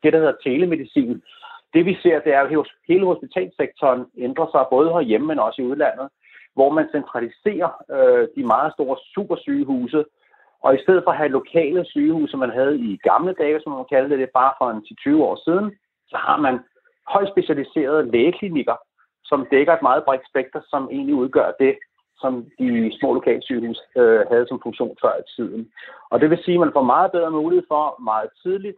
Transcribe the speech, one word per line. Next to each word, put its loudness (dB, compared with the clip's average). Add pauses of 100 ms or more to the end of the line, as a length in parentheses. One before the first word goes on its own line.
det, 4
der 6
hedder 2
telemedicin. -2 (520)
Det, 4
vi 0
ser, 4
det 0
er, 4
at 0 (220)
hele 4
hospitalssektoren -2 (120)
ændrer -4
sig, 2
både 4
herhjemme, 0
men -2
også -2
i -4
udlandet, -2 (460)
hvor 4
man 0
centraliserer, -4 (240)
øh, 4
de -6
meget 0
store -4 (160)
supersygehuse, -4 (600)
og 4
i -2
stedet 4
for 0
at -2
have 0
lokale -2
sygehuse, -2
som -6
man -2
havde 0
i -6 (100)
gamle 2
dage, -2
som -10
man -10
kalder 2
det, -2
bare 2
for 0
en -8
ti -20
tyve 2
år 0
siden, 0 (360)
så -8 (100)
har 2
man -2 (480)
højt -2
specialiserede -2
lægeklinikker, -2 (460)
som -2
dækker 4
et 0
meget 2
bredt -2
spekter, -6
som -6
egentlig -4
udgør 0
det, 2 (420)
som -6 (140)
de -2
små 0
lokalsygehuse, -2 (140)
øh, 6 (120)
havde 2
som -8
funktion -8
før 2
i -10 (100)
tiden. -8 (440)
Og 2
det 4
vil 0
sige, 2
at 4
man 0
får 2
meget 2
bedre -2
mulighed 0
for -4
meget -2 (140)
tidligt -6